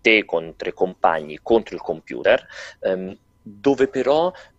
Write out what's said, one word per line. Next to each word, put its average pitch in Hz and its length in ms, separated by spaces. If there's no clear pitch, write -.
te 110 220
con 82 320
tre 90 160
compagni 80 720
contro 113 320
il 87 80
computer, 80 640
ehm, 95 360
dove 131 460
però 147 440